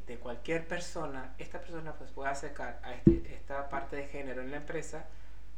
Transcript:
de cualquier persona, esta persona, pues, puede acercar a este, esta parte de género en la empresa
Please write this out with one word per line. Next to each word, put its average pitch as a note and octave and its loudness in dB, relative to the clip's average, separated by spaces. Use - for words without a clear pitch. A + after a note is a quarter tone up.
de A#2+ -4
cualquier D#3+ -2
persona, D3 -2
esta E3 -2
persona, D#3+ -2
pues, C3+ -2
puede C#3 0
acercar C#3 -2
a B2 -4
este, - 8
esta C#3 0
parte C#3 0
de C#3+ -2
género C3 -2
en B2+ -2
la D3 -2
empresa D#3 -2